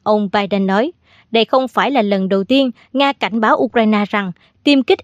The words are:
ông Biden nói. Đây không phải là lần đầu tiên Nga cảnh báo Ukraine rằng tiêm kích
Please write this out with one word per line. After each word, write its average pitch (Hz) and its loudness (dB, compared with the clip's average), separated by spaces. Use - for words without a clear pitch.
ông 208 0
Biden 196 0
nói. 214 0
Đây 226 2
không 262 -2
phải 214 0
là 262 0
lần 196 -2
đầu 196 0
tiên 262 0
Nga 277 0
cảnh 214 -6
báo 226 2
Ukraine 214 0
rằng 196 -4
tiêm 285 4
kích 381 -2